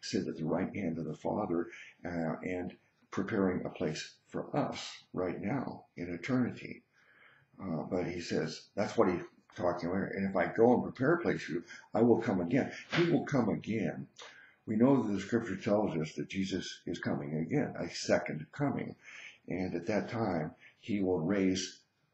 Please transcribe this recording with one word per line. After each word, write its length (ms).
sit 260
at 100
the 80
right 300
hand 220
of 80
the 100
Father, 520
uh, 380
and 320
preparing 540
a 40
place 460
for 260
us 340
right 280
now 420
in 160
eternity. 680
Uh, 220
but 240
he 120
says, 440
that's 220
what 120
he's 120
talking 340
about. 260
"And 140
if 60
I 120
go 260
and 100
prepare 320
a 60
place 220
for 80
you, 120
I 80
will 180
come 220
again." 300
He 140
will 140
come 240
again. 580
We 120
know 260
that 80
the 80
scripture 380
tells 400
us 160
that 160
Jesus 560
is 120
coming 380
again, 420
a 120
second 640
coming. 420
And 260
at 120
that 200
time, 440
he 220
will 180
raise 600